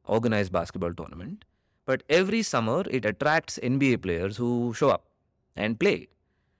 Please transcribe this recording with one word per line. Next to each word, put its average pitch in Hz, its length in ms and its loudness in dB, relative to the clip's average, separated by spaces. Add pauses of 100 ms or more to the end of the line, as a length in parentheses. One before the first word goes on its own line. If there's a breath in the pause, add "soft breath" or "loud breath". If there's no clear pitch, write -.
organized 107 460 2
basketball 87 400 -2
tournament. 95 520 -14 (420)
But 131 220 -2
every 196 340 2
summer, 127 480 0
it 127 140 -2
attracts - 580 0
N 123 140 0
B 135 160 4
A 110 60 2
players 92 400 -4
who 120 360 0
show 139 140 2
up - 160 2 (500)
and 110 240 -4
play. 165 300 0 (520)